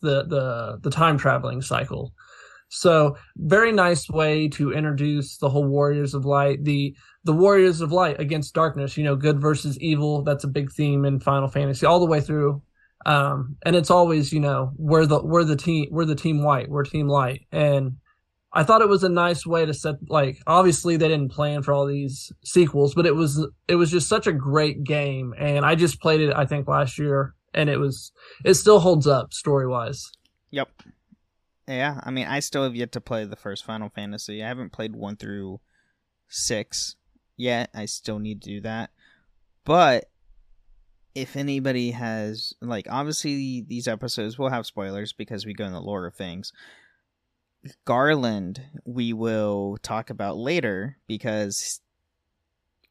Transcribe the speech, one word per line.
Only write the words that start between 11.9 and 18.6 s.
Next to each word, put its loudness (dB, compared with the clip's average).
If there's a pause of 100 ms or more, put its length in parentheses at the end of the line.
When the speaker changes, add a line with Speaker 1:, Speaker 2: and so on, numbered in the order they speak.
Speaker 1:
the 4
way 2
through. -2 (420)
Um, 0 (100)
and 4
it's 2
always, 4
you 0
know, 0
we're 4
the, 4
we're 4
the 2
team, 0
we're 0
the 0
team 0
white, 0
we're -2
team -2
light. 0 (100)
And 2 (580)
I 2